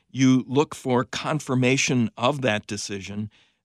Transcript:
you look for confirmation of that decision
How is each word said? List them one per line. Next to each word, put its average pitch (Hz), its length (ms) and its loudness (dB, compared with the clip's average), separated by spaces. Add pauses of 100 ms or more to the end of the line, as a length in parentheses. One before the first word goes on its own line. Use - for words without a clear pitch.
you 131 380 4
look 143 260 0
for 127 300 0
confirmation 131 1120 0
of 131 240 -2
that 107 240 0
decision 101 640 -8 (360)